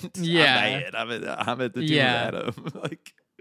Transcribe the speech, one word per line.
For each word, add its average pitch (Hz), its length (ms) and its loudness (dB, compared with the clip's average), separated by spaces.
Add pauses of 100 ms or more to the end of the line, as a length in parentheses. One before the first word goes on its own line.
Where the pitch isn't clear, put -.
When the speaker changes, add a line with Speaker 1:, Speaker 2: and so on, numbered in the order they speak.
Speaker 1:
<laughs> 180 100 -14
Speaker 2:
Yeah. 135 680 4 (120)
Speaker 1:
I'm 113 160 -4
in, 117 180 -6
I'm 107 340 -4
at 120 120 -2
the 123 100 -4
Tomb 151 120 2
Speaker 2:
Yeah. 120 320 2
Speaker 1:
of - 60 -6
Adam." - 400 -8
<laughs> - 0 -
Like, - 400 -12 (260)